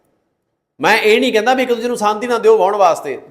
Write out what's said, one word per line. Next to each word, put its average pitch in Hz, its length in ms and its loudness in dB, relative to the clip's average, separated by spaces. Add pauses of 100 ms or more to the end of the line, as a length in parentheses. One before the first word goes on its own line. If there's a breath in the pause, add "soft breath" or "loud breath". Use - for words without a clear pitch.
(800)
ਮੈਂ 214 180 2
ਇਹ 214 220 2
ਨਹੀਂ 254 120 0
ਕਹਿੰਦਾ 220 220 0
ਵੀ 254 80 -2
ਇੱਕ 240 100 -2
ਦੂਜੇ 233 160 -4
ਨੂੰ 240 80 -4
ਸੰਦ 208 260 -2
ਹੀ 247 60 -8
ਨਾ 240 100 -2
ਦਿਓ 214 200 4
ਵਾਹੁਣ 196 180 0
ਵਾਸਤੇ, 147 420 0 (120)